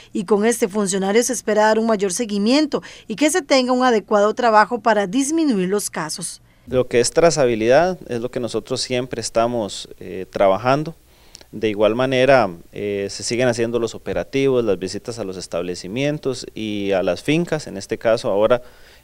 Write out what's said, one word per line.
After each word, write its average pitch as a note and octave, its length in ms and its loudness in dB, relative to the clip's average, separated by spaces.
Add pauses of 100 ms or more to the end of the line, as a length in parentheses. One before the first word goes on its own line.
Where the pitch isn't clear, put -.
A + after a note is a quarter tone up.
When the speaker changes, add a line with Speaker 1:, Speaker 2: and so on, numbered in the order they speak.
(140)
Speaker 1:
y G#3+ 120 -4
con G#3 200 2
este A#3 220 0
funcionario G3 560 0
se B3+ 100 -2
espera G#3+ 340 2
dar A3 120 4
un A3+ 80 0
mayor G3+ 240 0
seguimiento A#3 720 0 (240)
y A3 80 -6
que D4 140 2
se D#4+ 120 -2
tenga C4 300 2
un B3+ 120 2
adecuado G#3+ 500 2
trabajo G#3+ 480 4
para G#3 260 2
disminuir C4 640 0
los G3+ 200 -2
casos. E3 520 -8 (260)
Speaker 2:
Lo B2+ 200 0
que B2 120 2
es B2 120 2
trazabilidad D3 880 4 (120)
es A#2+ 100 -4
lo A#2+ 100 -6
que C3 100 -6
nosotros A2+ 420 -6
siempre B2+ 400 -6
estamos, A2+ 680 -2 (120)
eh, F#2 300 -10
trabajando. B2 680 2 (560)
De A2 180 -2
igual G#2+ 260 2
manera, B2+ 540 4 (240)
eh, G2+ 360 -4
se - 140 -12
siguen A#2+ 240 0
haciendo A#2 320 0
los A2+ 160 -4
operativos, B2 680 -2
las G2 120 0
visitas G2 420 -10
a A2 40 -6
los F#2 140 -10
establecimientos A2 1160 -6
y G#2 380 -4
a F#2 100 2
las F2+ 220 -2
fincas, D#3 440 -2
en F#2+ 100 -12
este G#2 200 -8
caso A#2 320 0
ahora, G#2+ 320 2 (420)